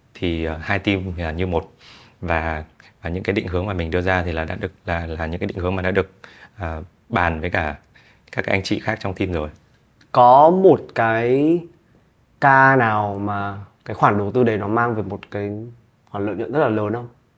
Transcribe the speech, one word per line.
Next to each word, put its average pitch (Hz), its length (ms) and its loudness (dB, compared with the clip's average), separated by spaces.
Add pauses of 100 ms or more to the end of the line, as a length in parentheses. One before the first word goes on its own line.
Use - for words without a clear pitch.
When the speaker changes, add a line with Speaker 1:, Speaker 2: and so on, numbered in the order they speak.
(140)
Speaker 1:
thì, 82 320 -4
à, 80 160 -6
hai 98 180 -2
team 95 380 -2
là 82 140 -4
như 87 160 -4
một. 85 240 -4 (500)
Và, 82 420 -2 (380)
và 82 80 -8
những 90 140 -6
cái 98 100 0
định 101 140 -2
hướng 90 180 -2
mà 104 80 -6
mình 82 180 -4
đưa 90 100 0
ra 92 220 0
thì 87 80 -4
là 80 140 -4
đã 92 100 -8
được, 92 160 -8 (140)
là, 85 220 -4
là 80 180 -6
những 82 140 -6
cái 101 80 -4
định 98 100 -8
hướng 92 180 -2
mà 92 60 -4
đã 92 100 -2
được, 95 200 0 (460)
à, 80 240 -8 (280)
bàn 85 300 0
với 85 100 -4
cả 78 260 -4 (560)
các - 140 -6
anh 98 180 -2
chị 104 160 -2
khác 110 220 -4
trong 95 120 -6
team 92 180 -4
rồi. 78 180 -4 (640)
Speaker 2:
Có 127 380 8
một 185 320 6 (140)
cái 123 640 2 (840)
ca 135 340 6
nào 107 480 0
mà 101 340 -6 (280)
cái 107 100 -8
khoản 117 220 4
đầu 101 140 -2
tư 123 120 4
đấy 110 140 2
nó 101 100 -4
mang 117 280 0
về 107 80 -4
một 98 160 -8 (120)
cái 104 200 -6 (580)
khoản 101 160 -6
lợi 101 100 -4
nhuận 110 180 -6
rất 147 60 2
là 143 100 4
lớn 107 240 -2
không? 120 140 -8 (300)